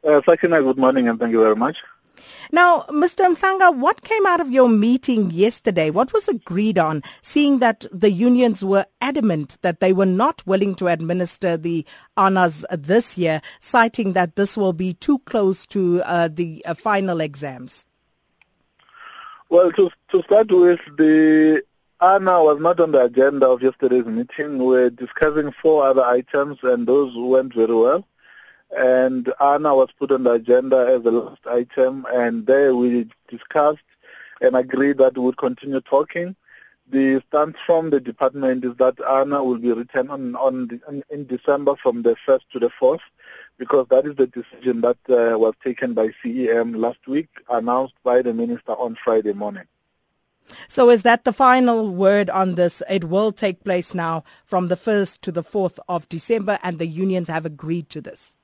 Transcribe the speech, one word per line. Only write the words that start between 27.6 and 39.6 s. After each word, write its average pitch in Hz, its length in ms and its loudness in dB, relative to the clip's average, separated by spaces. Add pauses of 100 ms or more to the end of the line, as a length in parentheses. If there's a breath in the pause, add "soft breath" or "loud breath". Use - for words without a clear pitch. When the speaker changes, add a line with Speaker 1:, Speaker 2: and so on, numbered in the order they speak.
Speaker 1:
well. 131 300 2 (720 soft breath)
And 127 640 0
ana 143 320 2
was 131 240 4
put 139 140 -4
on 131 140 0
the 120 80 4
agenda 127 640 2
as 120 60 -2
the 117 100 0
last 113 360 -4
item, 131 680 -2
and 117 320 -2
there 135 300 4
we 120 320 0 (200)
discussed 151 520 -2 (600 loud breath)
and 127 140 2
agreed 131 440 0
that 131 180 4
we 127 60 -2
would 127 140 0
continue 135 440 -6
talking. 175 540 -4 (520 soft breath)
The 135 420 0
stance 151 360 -2
from 160 240 2
the 143 100 2
department 127 640 -4
is 120 120 -6
that 131 260 0
ana 139 420 0
will 123 140 -2
be 120 140 -2